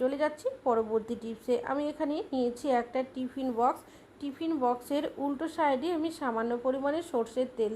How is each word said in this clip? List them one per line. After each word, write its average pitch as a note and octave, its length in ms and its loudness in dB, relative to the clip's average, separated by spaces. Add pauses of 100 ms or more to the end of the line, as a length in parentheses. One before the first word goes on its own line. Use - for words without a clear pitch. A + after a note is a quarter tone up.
চলে C4+ 220 2
যাচ্ছি D4+ 240 0 (200)
পরবর্তী A3 560 2
টিপসে। A3+ 320 -2 (160)
আমি C#4+ 180 0
এখানে D4 260 -2 (180)
নিয়েছি A#3+ 340 0 (160)
একটা A#3+ 180 -2 (120)
টিফিন C4 360 -4 (100)
বক্স। C4 220 4 (380)
টিফিন D4 340 -4 (100)
বক্সের B3 420 2 (120)
উল্টো C#4+ 320 -2
সাইডে D4 400 2 (100)
আমি D#4+ 100 0 (120)
সামান্য A#3 320 0 (120)
পরিমাণে C#4 360 2 (100)
সর্ষের B3+ 460 0
তেল G#3+ 200 2